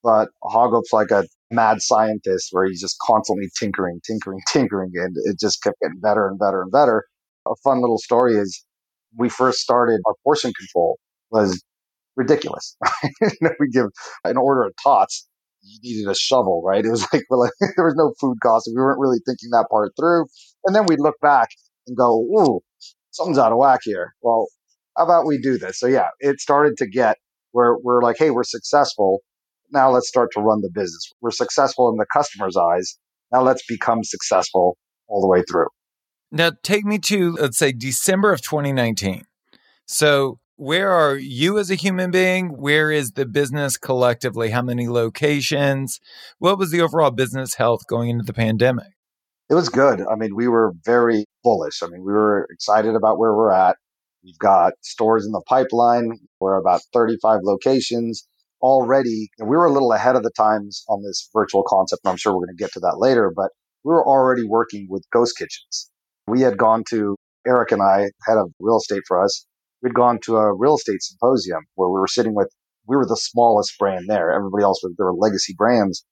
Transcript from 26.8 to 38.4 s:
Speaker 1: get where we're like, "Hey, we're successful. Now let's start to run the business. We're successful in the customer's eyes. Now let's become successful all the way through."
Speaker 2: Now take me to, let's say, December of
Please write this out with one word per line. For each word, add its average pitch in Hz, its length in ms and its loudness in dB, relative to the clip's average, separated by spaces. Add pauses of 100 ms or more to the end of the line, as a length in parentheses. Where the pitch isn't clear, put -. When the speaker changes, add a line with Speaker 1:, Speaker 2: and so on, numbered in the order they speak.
Speaker 1:
get 110 300 0 (340)
where 120 260 4
we're 123 240 0
like, 117 160 0
"Hey, 156 140 2
we're 120 120 0
successful. 107 760 0 (520)
Now 135 180 4
let's 123 180 2
start 120 260 0
to 107 80 -4
run 107 200 2
the 98 100 -6
business. 87 400 -8 (100)
We're 117 100 -4
successful 127 580 0
in 110 80 -2
the 104 140 0
customer's 101 460 -2
eyes. 90 400 0 (340)
Now 127 100 2
let's 127 260 2
become 113 360 -2
successful 90 760 -2 (300)
all 101 140 -4
the 98 60 2
way 90 220 4
through." 85 180 0 (640)
Speaker 2:
Now 170 200 0 (120)
take 208 220 -2
me 208 140 -2
to, 180 340 -2
let's 147 240 -2
say, 143 140 0
December 185 600 -2
of 135 80 -4